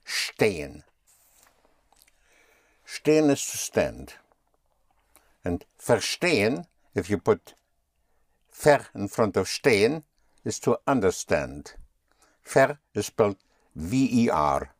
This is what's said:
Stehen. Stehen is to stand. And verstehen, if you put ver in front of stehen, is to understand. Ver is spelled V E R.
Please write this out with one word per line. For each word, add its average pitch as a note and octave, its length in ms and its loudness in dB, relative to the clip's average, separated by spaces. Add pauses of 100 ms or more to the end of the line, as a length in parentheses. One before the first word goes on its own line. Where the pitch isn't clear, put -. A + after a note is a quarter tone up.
Stehen. D2+ 760 -4 (2000)
Stehen D#3 460 2
is C#3 200 0
to - 80 -10
stand. C2 560 -4 (1300)
And F2 200 -6 (140)
verstehen, C3 880 0 (280)
if F#2 140 -4
you G2+ 100 -2
put - 360 0 (1000)
ver C#3+ 420 2
in G2+ 140 -6
front G#2+ 280 -2
of F#2+ 100 0
stehen, B2+ 560 2 (420)
is A2 160 -6
to B2 260 0
understand. E2+ 880 -2 (720)
Ver C#3 340 2 (160)
is G#2 120 -4
spelled G#2 300 0 (380)
V A#2 500 0
E A#2+ 60 2
R. D2 500 0